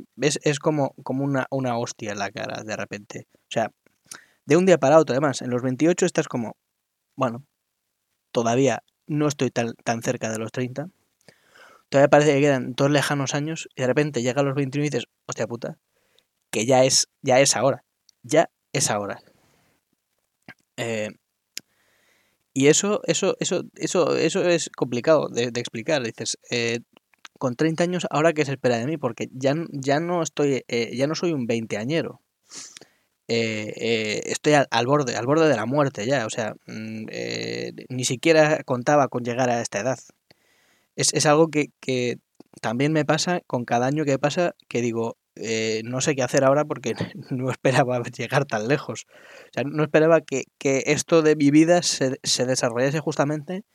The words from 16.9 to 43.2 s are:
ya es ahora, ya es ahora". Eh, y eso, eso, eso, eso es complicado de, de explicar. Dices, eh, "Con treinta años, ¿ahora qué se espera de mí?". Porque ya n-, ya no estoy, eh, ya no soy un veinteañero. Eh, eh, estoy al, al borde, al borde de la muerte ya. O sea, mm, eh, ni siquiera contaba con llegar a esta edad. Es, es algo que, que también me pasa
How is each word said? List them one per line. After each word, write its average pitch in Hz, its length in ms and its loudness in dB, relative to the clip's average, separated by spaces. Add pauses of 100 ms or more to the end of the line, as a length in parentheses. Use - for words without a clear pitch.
ya 131 180 4
es 139 160 4
ahora, 117 280 0 (380)
ya - 280 2 (220)
es 135 180 0
ahora". 104 300 -6 (1600)
Eh, 113 320 -4 (1500)
y 139 140 4
eso, 202 360 2
eso, 175 360 0
eso, 175 240 -4 (120)
eso 160 680 0
es 175 260 0
complicado 127 580 0
de, 120 220 -4
de 120 100 -4
explicar. 120 420 -4
Dices, - 360 -6 (120)
eh, 117 300 -2 (580)
"Con 127 180 -2
treinta 160 280 0
años, 180 260 -2
¿ahora 156 220 2
qué 151 120 0
se 135 80 -4
espera 123 260 0
de 117 80 -4
mí?". 156 100 -4
Porque 123 360 -6
ya 131 200 0
n-, 165 200 -4
ya 139 280 -2
no 170 220 -2
estoy, 143 460 -2
eh, 117 280 -4
ya 135 100 0
no 156 80 -2
soy 170 180 -2
un 127 140 -2
veinteañero. 117 760 -4 (1080)
Eh, 110 480 -2
eh, 110 500 -2
estoy - 280 0
al, 143 160 4
al 117 160 0
borde, 135 300 0
al 117 100 -4
borde 156 220 4
de 131 80 2
la 110 100 -2
muerte 131 400 0
ya. 127 200 0
O 110 40 -6
sea, 110 240 -6 (120)
mm, 110 440 -10
eh, 58 640 -8 (180)
ni 127 140 -4
siquiera 156 600 4
contaba 135 440 2
con 123 160 -6
llegar 123 260 0
a 120 100 0
esta 107 200 -6
edad. 127 180 -2 (960)
Es, - 180 0
es 147 120 0
algo 156 240 6
que, 147 200 0 (100)
que 123 380 -2 (420)
también 127 320 0
me 151 120 2
pasa 156 420 0